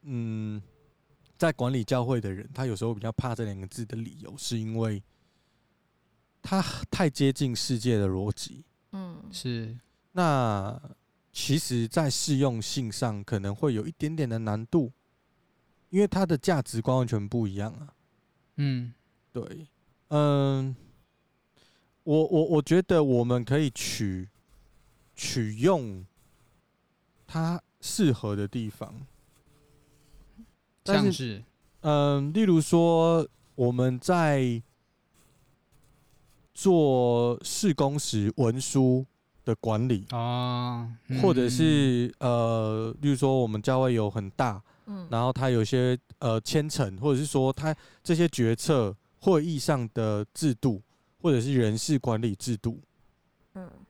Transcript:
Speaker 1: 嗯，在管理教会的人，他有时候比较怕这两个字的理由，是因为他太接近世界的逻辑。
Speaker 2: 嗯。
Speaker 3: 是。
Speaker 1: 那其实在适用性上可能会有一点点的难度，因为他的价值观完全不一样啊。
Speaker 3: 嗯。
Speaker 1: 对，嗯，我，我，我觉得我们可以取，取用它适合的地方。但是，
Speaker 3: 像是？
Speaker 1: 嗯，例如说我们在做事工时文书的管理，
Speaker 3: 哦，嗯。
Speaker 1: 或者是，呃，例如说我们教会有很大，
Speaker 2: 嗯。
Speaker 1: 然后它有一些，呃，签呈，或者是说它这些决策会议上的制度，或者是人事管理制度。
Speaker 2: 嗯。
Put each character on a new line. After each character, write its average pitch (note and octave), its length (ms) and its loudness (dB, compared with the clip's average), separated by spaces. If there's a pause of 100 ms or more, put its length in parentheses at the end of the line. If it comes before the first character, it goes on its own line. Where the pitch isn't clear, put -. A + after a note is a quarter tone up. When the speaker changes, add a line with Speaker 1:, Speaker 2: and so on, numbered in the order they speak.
Speaker 1:
嗯， A2 580 -6 (760)
在 E3 140 2
管 B2+ 200 -2
理 B2+ 120 -2
教 B2 200 0
会 B2 160 0
的 G2+ 140 -6
人， G2 180 -12
他 C3 140 -6
有 A#2 100 -4
时 F#2+ 80 -6
候 A2+ 80 -2
比 G#2 80 -6
较 G#2+ 120 -6
怕 A#2+ 240 -4
这 A#2 100 -6
两 G2+ 100 -8
个 F#2+ 120 -12
字 A#2 180 -12
的 G#2 100 -12
理 A2+ 260 -12
由， - 140 -16
是 - 220 -6
因 A2 220 -4
为 G#2+ 240 -4 (1400)
他 F#3+ 180 -2 (300)
太 - 180 2
接 C#3 240 2
近 B2+ 240 -2
世 B2 220 -2
界 A2 220 2
的 G2+ 80 2
逻 F#2+ 240 -2
辑。 - 320 -10 (300)
Speaker 2:
嗯。 F3+ 280 -12 (100)
Speaker 3:
是。 A#2 460 -8 (360)
Speaker 1:
那 A#2+ 600 0 (560)
其 - 280 -2
实 A#2+ 280 -2
在 D3+ 220 0
适 C#3 280 -2
用 C3 220 2
性 A2+ 320 -6
上 G#2 320 -4
可 A2 140 -4
能 G2+ 160 -4
会 C3+ 220 -2
有 G#2+ 100 -4
一 E3 60 -8
点 D#3 240 -6
点 D3+ 120 -2
的 A2+ 120 -4
难 A2 260 -4
度， C#3 260 0 (1000)
因 F3+ 80 2
为 G3+ 80 4
他 F#3+ 180 0
的 E3 100 2
价 C#3 280 2
值 - 180 -4
观 B2+ 160 2
完 B2+ 100 2
全 G#2 220 -2
不 A#2 180 0
一 F#2+ 80 -6
样 G2+ 180 -6
啊。 C#3+ 200 -16 (600)
Speaker 3:
嗯。 B2+ 360 -4 (400)
Speaker 1:
对， D3+ 360 -12 (400)
嗯， C#3 680 0 (1300)
我， D#3 240 4
我， D#3+ 200 4
我 D#3 140 4
觉 E3 220 4
得 F3 220 4
我 B2+ 200 4
们 B2 220 0
可 C3+ 140 2
以 D3+ 100 2
取， F#2+ 580 -6 (880)
取 A2 440 -4
用 B2 440 0 (1300)
它 E3 300 -4 (180)
适 F3 320 2
合 G#2+ 240 -2
的 G2+ 120 -4
地 A2 240 -6
方。 G2+ 200 -14 (1900)
但 G3 140 2
是， G3+ 60 4
Speaker 3:
像 G3 100 4
是？ A#2 300 -6 (380)
Speaker 1:
嗯， C#3+ 520 2
例 G#3+ 80 2
如 F#3 180 6
说 E3 640 4 (280)
我 B2 180 2
们 B2+ 280 0
在 C#3+ 600 2 (2000)
做 B2 880 4
事 - 280 0
工 C#3+ 280 0
时 G#2+ 380 -2
文 A#2+ 220 2
书 C3 460 2 (400)
的 A#2 120 0
管 A2+ 300 0
理， G#2 220 -2
Speaker 3:
哦， B2 840 -4 (160)
嗯。 C3 140 -2
Speaker 1:
或 F#3+ 100 6
者 B2 160 2
是， C3 720 4
呃， A2+ 760 0 (100)
例 C#3+ 100 2
如 C#3 40 2
说 C3+ 240 2
我 B2 60 2
们 G#2+ 160 -2
教 C3 180 2
会 C3 140 2
有 G#2+ 160 2
很 G2+ 220 -6
大， A2+ 280 -2 (280)
Speaker 2:
嗯。 F#3+ 240 -10
Speaker 1:
然 A#2 100 0
后 B2+ 100 0
它 B2+ 200 0
有 A#2+ 100 4
一 G#2+ 40 2
些， B2+ 300 2 (220)
呃， A2+ 240 0
签 D3+ 260 -2
呈， G#2 300 -2
或 C#3 160 0
者 B2+ 60 2
是 D3+ 80 -4
说 C3+ 260 2
它 D#3 220 -4 (280)
这 F3 120 0
些 E3+ 120 4
决 A2+ 280 2
策 A2+ 400 2 (240)
会 D#3+ 260 4
议 D#3+ 140 -2
上 B2+ 340 0
的 G#2+ 400 -2
制 D3+ 220 0
度， G#2+ 260 -2 (400)
或 E3+ 100 2
者 C3 80 4
是 C3 140 -2
人 A2 240 2
事 C#3+ 220 0
管 A2 200 -2
理 A2+ 140 -2
制 A2+ 240 -6
度。 - 240 -6 (720)
Speaker 2:
嗯。 F#3 160 -16 (200)